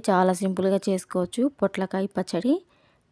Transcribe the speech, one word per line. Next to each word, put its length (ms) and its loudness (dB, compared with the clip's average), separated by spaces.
చాలా 220 4
సింపుల్గా 460 0
చేసుకోవచ్చు 560 -2
పొట్లకాయ 460 -2
పచ్చడి. 380 0